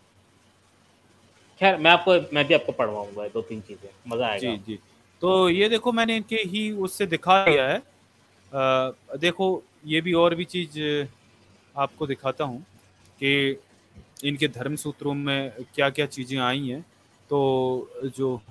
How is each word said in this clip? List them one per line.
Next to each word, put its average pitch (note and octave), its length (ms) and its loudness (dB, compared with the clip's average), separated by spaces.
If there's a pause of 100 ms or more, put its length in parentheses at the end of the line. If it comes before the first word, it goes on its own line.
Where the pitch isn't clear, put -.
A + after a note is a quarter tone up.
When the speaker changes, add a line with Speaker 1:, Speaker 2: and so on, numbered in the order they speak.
(1600)
Speaker 1:
खैर, F#3+ 160 6
मैं D#3+ 140 6
आपको, F3 220 6 (220)
मैं D3 120 2
भी D#3 80 4
आपको C#3+ 180 2
पढ़वाऊंगा G#2 560 -4
दो A2+ 140 -4
तीन A2 180 -10
चीजें, G2 280 -18 (200)
मजा A#2 180 -2
आएगा। A2 240 -2
Speaker 2:
जी, A2 60 -4
जी। G2+ 220 -10 (420)
तो F#3 280 4
ये F#3+ 200 2
देखो, A#3 240 0
मैंने A3+ 240 0
इनके A3 200 -4
ही G#3+ 340 -2
उससे G3 360 -4
दिखा F#3 380 4
दिया C#3+ 240 4
है। F3 100 0
अ, - 1160 -4 (220)
देखो, F3 460 0 (240)
ये D#3 140 0
भी F3 120 -2
और E3+ 220 4
भी F3 100 -4
चीज़ D3 640 -4 (720)
आपको C#3 280 -4
दिखाता C3+ 380 -4
हूँ C3 180 -8 (580)
कि C#3 400 0 (640)
इनके C#3+ 240 0
धर्म C#3 280 -6
सूत्रों C#3+ 380 -6
में C#3 380 -4 (220)
क्या-क्या C#3 320 0
चीज़ें C3+ 320 -6
आई C3 300 -2
हैं। C#3+ 180 -10 (440)
तो C3 580 0 (160)
जो B2+ 360 -4 (100)